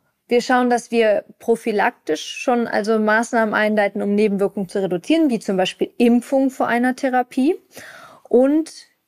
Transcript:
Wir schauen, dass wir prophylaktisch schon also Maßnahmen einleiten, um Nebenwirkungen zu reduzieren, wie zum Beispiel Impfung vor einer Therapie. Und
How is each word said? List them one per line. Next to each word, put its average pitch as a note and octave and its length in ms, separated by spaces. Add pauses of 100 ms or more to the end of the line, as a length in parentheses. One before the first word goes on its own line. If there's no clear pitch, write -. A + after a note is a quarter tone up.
(280)
Wir A#3+ 140
schauen, B3 300
dass A#3+ 180
wir A3 340 (140)
prophylaktisch A3+ 840
schon A#3+ 440
also A3 300
Maßnahmen G#3+ 560
einleiten, G#3 480
um G3+ 140
Nebenwirkungen G3+ 520
zu G3+ 140
reduzieren, A3+ 480
wie A3+ 100
zum G3 160
Beispiel - 420
Impfung B3 520
vor B3+ 180
einer A#3+ 280
Therapie. B3+ 600 (720)
Und C#4+ 440 (360)